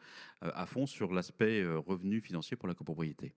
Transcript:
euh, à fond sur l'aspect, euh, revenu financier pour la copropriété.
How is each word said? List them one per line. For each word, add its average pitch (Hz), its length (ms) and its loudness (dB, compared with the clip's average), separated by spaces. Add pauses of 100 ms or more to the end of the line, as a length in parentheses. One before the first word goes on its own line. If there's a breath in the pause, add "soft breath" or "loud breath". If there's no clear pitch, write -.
(440 loud breath)
euh, 82 100 -2
à 87 120 -4
fond 131 200 0
sur 98 280 -2
l'aspect, 107 480 4
euh, 82 180 4
revenu 95 400 0
financier 87 380 -4
pour - 100 -6
la 87 60 0
copropriété. 78 640 -4